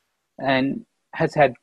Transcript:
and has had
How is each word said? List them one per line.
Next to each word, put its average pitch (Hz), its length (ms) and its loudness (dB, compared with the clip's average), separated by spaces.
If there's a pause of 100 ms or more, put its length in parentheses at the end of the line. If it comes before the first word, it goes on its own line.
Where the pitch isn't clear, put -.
(380)
and 135 480 -2 (280)
has 160 200 -2
had 135 280 4